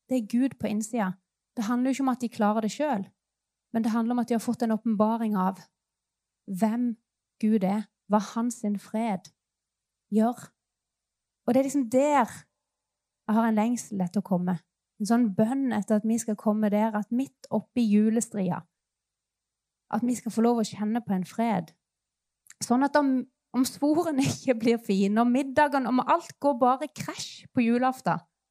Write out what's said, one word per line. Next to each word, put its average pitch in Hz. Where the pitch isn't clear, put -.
Det 254
er 208
Gud 262
på 214
innsida. 208
Det 233
handler 247
jo 254
ikke 269
om 262
at 254
de 233
klarer 214
det 214
selv, 262
men 226
det 226
handler 233
om 247
at 233
de 240
har 220
fått 247
en 220
åpenbaring 220
av 185
hvem 220
Gud 214
er, 202
hva 208
hans 233
sin 208
fred 214
gjør. 220
Og 233
det 262
er 277
liksom 269
der 269
jeg 214
har 226
en 220
lengsel 220
etter 190
å -
komme. 180
En 196
sånn 233
bønn 247
etter 208
at 214
vi 226
skal 208
komme 214
der, 214
at 208
midt 254
oppi 226
julestria, 214
at 226
vi 247
skal 208
få 220
lov 233
å 208
kjenne 214
på 190
en 185
fred. 208
Sånn 254
at 277
om, 269
om 254
sporene 302
<laughs> -
ikke -
blir 233
fine, 202
om 240
middagen, 277
om 247
alt -
går 285
bare 262
krasj -
på 240
julaften, 240